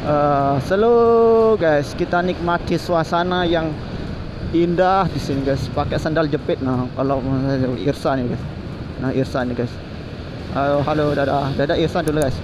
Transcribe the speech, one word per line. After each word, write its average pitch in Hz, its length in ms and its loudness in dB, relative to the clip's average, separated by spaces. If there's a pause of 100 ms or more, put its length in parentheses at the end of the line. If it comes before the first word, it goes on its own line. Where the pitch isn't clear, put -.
Eh, 143 520 2 (120)
slow, 226 880 6
guys. 156 400 2
Kita 175 240 0
nikmati 175 560 0
suasana 175 720 0
yang 160 240 0 (800)
indah 180 560 2
di 151 80 -4
sini, 139 320 -2
guys. 135 240 -2
Pakai 147 240 -2
sandal 156 320 0
jepit. 147 320 -2
Nah, 127 320 -2
kalau 135 320 -2 (640)
Irsan 135 400 0
ya, 117 80 -2
guys. - 80 -6 (560)
Nah, 127 160 -2
Irsan 127 400 -2
ya, 120 80 -2
guys. 120 80 -4 (800)
Halo, 143 320 0
halo, 147 320 0
dadah. 139 400 0
Dadah 147 240 0
Irsan 165 240 0
dulu, 151 160 0
guys. 135 240 0